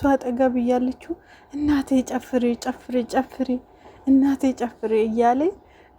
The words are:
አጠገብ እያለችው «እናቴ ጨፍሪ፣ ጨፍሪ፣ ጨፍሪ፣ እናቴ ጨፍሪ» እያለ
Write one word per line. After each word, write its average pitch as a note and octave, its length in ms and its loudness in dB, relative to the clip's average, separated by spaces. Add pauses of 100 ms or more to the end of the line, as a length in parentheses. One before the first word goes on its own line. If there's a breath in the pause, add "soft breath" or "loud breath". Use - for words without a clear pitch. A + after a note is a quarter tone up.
አጠገብ C4 500 0
እያለችው B3 580 -2 (380 soft breath)
«እናቴ D4 360 0 (180)
ጨፍሪ፣ B3 380 -4 (140)
ጨፍሪ፣ B3 380 -8 (120)
ጨፍሪ፣ - 400 -4 (580 loud breath)
እናቴ C4+ 360 4 (140)
ጨፍሪ» A3+ 360 -6 (100)
እያለ A#3 380 2 (580 soft breath)